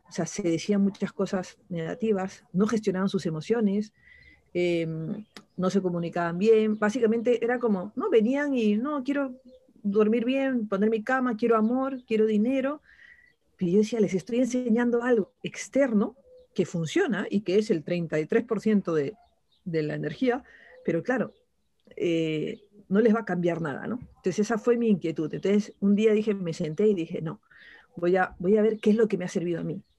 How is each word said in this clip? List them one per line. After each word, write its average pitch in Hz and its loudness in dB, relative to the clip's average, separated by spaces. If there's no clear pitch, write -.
o - -20
sea, 165 -4
se - -10
decían 185 0
muchas 196 -2
cosas 190 -6
negativas, 185 -4
no 190 2
gestionaban 202 0
sus - -2
emociones, 208 -2
em, 165 -2
no 180 0
se 190 0
comunicaban 170 -4
bien. 214 4
Básicamente 233 0
era 247 0
como, 208 -2
¿no? 370 -2
Venían 269 2
y, 214 2
"No, 277 -4
quiero 277 -4
dormir 214 2
bien, 262 0
poner 208 2
mi 220 -2
cama, 247 -2
quiero 233 2
amor, 254 0
quiero 220 2
dinero". 262 0
Pero 175 -2
yo 202 6
decía, 214 0
Les 190 2
estoy 233 -2
enseñando 240 2
algo 240 2
externo 240 0
que 196 0
funciona 175 -2
y 202 0
que 180 2
es 214 0
el 165 0
treinta 170 -4
y 156 -2
tres 226 0
por 214 -4
ciento 196 2
de, 143 -2
de 160 -2
la 151 -4
energía, 233 -2
pero 165 0
claro, 240 -2
eh, 160 -2
no 196 2
les 226 6
va 226 2
a 214 -8
cambiar 175 0
nada, 147 -6
¿no? 226 -4
Entonces 190 -4
esa 214 0
fue 233 2
mi 233 0
inquietud. 160 -2
Entonces 202 0
un 202 4
día 214 4
dije, 214 0
me 175 -6
senté 160 -2
y 208 4
dije, 170 -4
"No, 160 -8
voy 175 2
a, 185 0
voy 190 2
a 208 4
ver 220 2
qué 214 2
es 214 6
lo 220 4
que 190 -2
me 175 -6
ha - -8
servido 165 -4
a 170 -6
mí", 170 -6